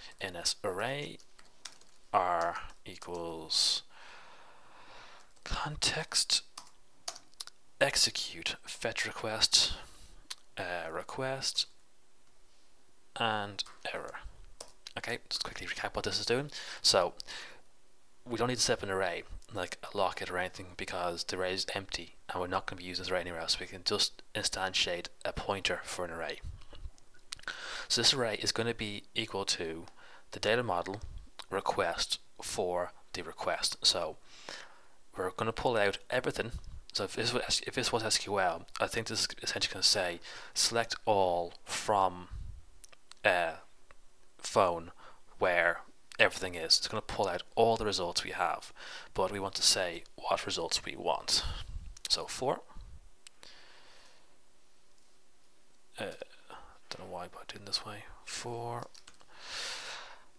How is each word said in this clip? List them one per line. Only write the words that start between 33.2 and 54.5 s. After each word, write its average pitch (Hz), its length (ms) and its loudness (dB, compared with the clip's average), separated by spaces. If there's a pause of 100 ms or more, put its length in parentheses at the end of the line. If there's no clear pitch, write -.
request. - 580 0
So 80 360 4 (1000)
we're 92 140 2
gonna 113 200 2
pull 123 240 2
out 101 220 6 (120)
everything. 127 420 2 (420)
So 101 120 0
if - 100 -6
this 117 180 2
was, - 320 2
if - 80 -4
this 123 180 2
was 113 120 4
S 107 140 4
Q 98 220 2
L, 87 260 2 (140)
I - 80 6
think 113 200 0
this 113 140 0
is - 60 2 (140)
essentially - 320 0
gonna 95 100 0
say 90 360 6 (340)
select - 420 4 (100)
all 90 480 6 (120)
from, 92 640 4 (960)
uh, 87 280 8 (840)
phone 87 540 4 (460)
where 87 440 6 (360)
everything 92 380 4
is. 80 220 6
It's - 100 2
gonna 110 140 -2
pull - 260 0
out 90 160 0 (120)
all 113 220 8
the 110 80 0
results 92 380 0
we 87 80 -6
have, - 400 0 (420)
but 95 180 4
we 101 80 -2
want 95 160 -2
to - 60 2
say 90 420 6 (120)
what - 300 2
results - 400 0
we - 100 -4
want. - 480 4 (680)
So - 160 4
for, 147 360 0 (3500)